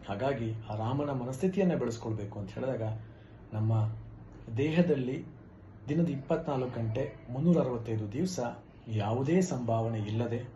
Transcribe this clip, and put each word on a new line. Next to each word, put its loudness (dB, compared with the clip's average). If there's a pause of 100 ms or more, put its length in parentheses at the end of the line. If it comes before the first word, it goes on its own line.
ಹಾಗಾಗಿ 0 (160)
ಆ -4
ರಾಮನ 0
ಮನಸ್ಥಿತಿಯನ್ನ 2
ಬೆಳೆಸ್ಕೊಳ್ಬೇಕು -2
ಅಂತ -8
ಹೇಳಿದಾಗ, -2 (540)
ನಮ್ಮ 2 (640)
ದೇಹದಲ್ಲಿ 4 (640)
ದಿನದ 4
ಇಪ್ಪತ್ನಾಲ್ಕು 0
ಗಂಟೆ -2 (140)
ಮುನ್ನೂರ 6
ಅರವತ್ತೈದು 0
ದಿವಸ -2 (480)
ಯಾವುದೇ 2
ಸಂಭಾವನೆ 0
ಇಲ್ಲದೆ -2